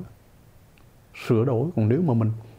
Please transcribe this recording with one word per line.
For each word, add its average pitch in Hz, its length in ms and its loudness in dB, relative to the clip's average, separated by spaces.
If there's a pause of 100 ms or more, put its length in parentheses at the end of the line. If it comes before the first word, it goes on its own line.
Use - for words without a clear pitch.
(1300)
sửa 113 180 2
đổi. 131 320 -2
Còn 107 120 2
nếu 135 140 2
mà 147 120 2
mình 113 180 2 (260)